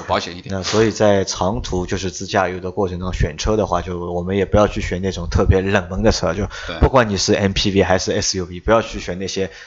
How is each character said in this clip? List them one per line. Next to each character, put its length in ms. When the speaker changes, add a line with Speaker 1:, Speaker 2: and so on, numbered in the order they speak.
Speaker 1:
保 100
险 200
一 40
点。 140
Speaker 2:
那 80
所 220
以 60
在 340
长 360
途 240
就 120
是 120
自 160
驾 220
游 140
的 100
过 160
程 140
中 100
选 260
车 200
的 80
话， 160
就 320
我 80
们 160
也 80
不 100
要 100
去 140
选 220
那 100
种 180
特 160
别 140
冷 300
门 120
的 80
车， 240
就 120
Speaker 1:
对。 120
Speaker 2:
不 80
管 220
你 80
是 160
M 180
P 200
V 120
还 160
是 140
S 240
U 80
V， 160
不 100
要 100
去 160
选 220
那 80
些 240